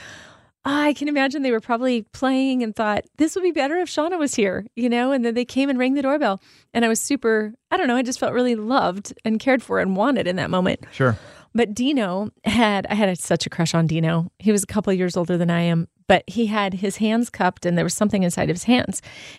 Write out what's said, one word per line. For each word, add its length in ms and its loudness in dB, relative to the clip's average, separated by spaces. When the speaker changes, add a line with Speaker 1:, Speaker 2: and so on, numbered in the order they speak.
Speaker 1:
I 280 2
can 140 -4
imagine 340 0
they 100 0
were 80 0
probably 420 0
playing 500 0
and 140 -6
thought, 280 0
"This 180 2
would 100 -4
be 80 2
better 260 0
if 100 -2
Shauna 300 -2
was 160 -2
here," 320 0
you 140 0
know? 220 0
And 120 0
then 100 0
they 120 -2
came 240 0
and 80 0
rang 160 2
the 80 0
doorbell. 400 0
And 100 2
I 40 4
was 120 0
super, 540 0
I 80 0
don't 80 0
know, 100 2
I 60 2
just 160 -4
felt 160 -2
really 220 2
loved 580 -2
and 160 0
cared 220 2
for 180 -2
and 160 0
wanted 300 2
in 100 -2
that 140 -2
moment. 300 0
Speaker 2:
Sure. 240 2
Speaker 1:
But 160 2
Dino 580 -2
had, 460 2
I 40 -2
had 160 2
a, 40 0
such 320 -2
a 40 -8
crush 240 0
on 120 4
Dino. 540 0
He 100 2
was 140 2
a 20 -14
couple 260 0
of 60 2
years 180 -2
older 220 0
than 120 0
I 100 2
am, 260 2
but 180 4
he 200 -2
had 280 -2
his 220 -4
hands 340 0
cupped 340 -2
and 140 2
there 60 2
was 100 -2
something 300 0
inside 260 0
of 60 0
his 80 -10
hands. 360 0